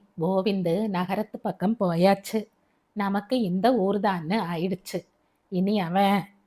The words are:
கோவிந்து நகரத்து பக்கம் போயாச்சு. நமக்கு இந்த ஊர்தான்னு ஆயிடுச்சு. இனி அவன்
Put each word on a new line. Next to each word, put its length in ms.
கோவிந்து 680
நகரத்து 500
பக்கம் 400
போயாச்சு. 680
நமக்கு 480
இந்த 300
ஊர்தான்னு 680
ஆயிடுச்சு. 520
இனி 300
அவன் 480